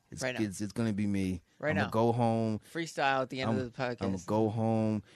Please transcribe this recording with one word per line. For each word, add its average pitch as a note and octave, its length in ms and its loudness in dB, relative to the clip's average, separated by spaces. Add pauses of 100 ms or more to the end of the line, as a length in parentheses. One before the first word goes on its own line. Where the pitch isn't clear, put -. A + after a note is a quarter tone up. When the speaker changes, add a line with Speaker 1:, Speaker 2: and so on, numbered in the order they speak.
Speaker 1:
it's, - 140 -10
Speaker 2:
right B2+ 100 -2
now. A2+ 100 0
Speaker 1:
it's, G2 180 -4
it's G2+ 120 -4
gonna A2+ 200 0
be G#2 120 0
me. F#2+ 380 0 (160)
Speaker 2:
Right D3+ 180 -2
Speaker 1:
I'ma C#3+ 60 2
Speaker 2:
now. A#2+ 60 -4
Speaker 1:
go A#2 220 4
home. A2+ 480 2 (140)
Speaker 2:
Freestyle D3 480 0
at B2+ 80 -4
the C3 120 -6
end A2 100 0
Speaker 1:
I'm, A2+ 80 2
Speaker 2:
of B2 120 -4
the - 80 -10
podcast. B2 240 -4
Speaker 1:
I'ma F#2+ 220 0
go A2 240 4
home A2 540 2 (120)